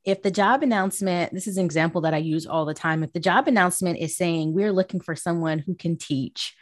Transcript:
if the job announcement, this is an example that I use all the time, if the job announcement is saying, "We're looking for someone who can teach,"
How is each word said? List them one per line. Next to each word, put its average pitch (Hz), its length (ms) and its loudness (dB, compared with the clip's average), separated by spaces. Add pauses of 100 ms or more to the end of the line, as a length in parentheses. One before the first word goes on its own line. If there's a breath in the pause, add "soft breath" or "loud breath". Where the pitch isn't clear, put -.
if 196 180 0
the 202 100 0
job 208 300 4
announcement, 190 720 0
this 185 140 -8
is 190 100 -4
an 185 80 2
example 160 360 2
that 160 120 2
I 156 40 2
use 160 280 -2
all 160 200 -2
the 151 80 -4
time, 160 300 0
if 151 100 -6
the 175 80 -4
job 196 260 4
announcement 180 520 2
is 160 180 -6
saying, 165 360 0
"We're 202 200 2
looking 185 260 0
for 165 160 -6
someone 160 440 -2
who 170 160 -6
can 165 220 -4
teach," - 640 -6